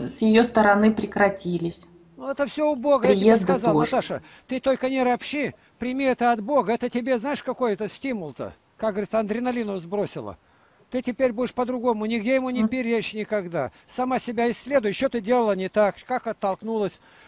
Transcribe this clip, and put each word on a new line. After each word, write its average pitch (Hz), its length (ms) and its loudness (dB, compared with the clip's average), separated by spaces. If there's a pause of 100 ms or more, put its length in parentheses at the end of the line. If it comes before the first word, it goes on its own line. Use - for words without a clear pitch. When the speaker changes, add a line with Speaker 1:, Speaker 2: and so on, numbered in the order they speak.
Speaker 1:
с - 140 -6
её 220 240 6
стороны 208 480 4
прекратились. 180 960 -2 (280)
Speaker 2:
Ну, 262 140 -8
это 277 160 -2
всё 302 240 0
у 294 60 0
Бога, 254 320 4
я 208 60 6
тебе 190 80 2
Speaker 1:
Приезды 220 220 6
Speaker 2:
сказал, 208 300 2
Speaker 1:
тоже. 151 160 2
Speaker 2:
Наташа. 196 320 -2 (240)
Ты 254 140 -6
только 262 280 0
не 262 140 0
ропщи, 247 520 -2 (240)
прими 254 260 -4
это 240 280 2
от 226 80 -2
Бога. 226 320 2
Это 233 160 -2
тебе, 247 300 -2
знаешь, 262 240 -4
какой 240 320 -2
это 208 140 -6
стимул-то? 156 680 -8 (220)
Как 220 180 -2
говорится, 208 240 -2
адреналину 226 600 -2
сбросило. 165 580 -6 (520)
Ты 247 120 -4
теперь 247 300 0
будешь 240 200 -4
по-другому, 240 540 -2
нигде 233 300 0
ему 254 140 -2
не 247 100 -2
Speaker 1:
Мгм. 220 80 4
Speaker 2:
перечь 233 460 -2
никогда. 175 580 -4 (160)
Сама 254 320 -2
себя 233 300 -2
исследуй, 233 420 -2
что 269 160 -2
ты 233 120 -4
делала 220 360 2
не 190 120 -4
так, 208 280 2 (100)
как 254 200 -4
оттолкнулась. 208 720 -4 (280)